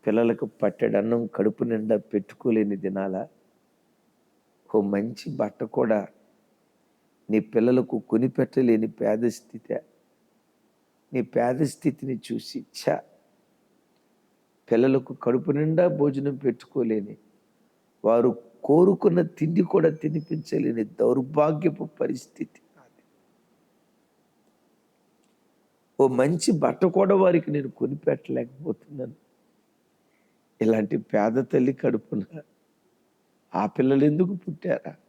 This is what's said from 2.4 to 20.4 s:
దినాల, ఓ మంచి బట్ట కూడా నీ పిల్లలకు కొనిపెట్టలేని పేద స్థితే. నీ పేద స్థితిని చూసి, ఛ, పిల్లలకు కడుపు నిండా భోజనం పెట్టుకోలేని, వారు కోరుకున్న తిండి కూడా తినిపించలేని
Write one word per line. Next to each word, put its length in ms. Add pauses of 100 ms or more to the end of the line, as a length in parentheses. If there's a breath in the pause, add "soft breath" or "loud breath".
దినాల, 520 (1500)
ఓ 60
మంచి 540
బట్ట 280
కూడా 440 (1200)
నీ 100
పిల్లలకు 600
కొనిపెట్టలేని 880
పేద 400
స్థితే. 560 (1300)
నీ 80
పేద 340
స్థితిని 640 (140)
చూసి, 320 (100)
ఛ, 220 (1700)
పిల్లలకు 420
కడుపు 380
నిండా 360
భోజనం 480
పెట్టుకోలేని, 840 (880)
వారు 380 (200)
కోరుకున్న 580
తిండి 400
కూడా 280
తినిపించలేని 960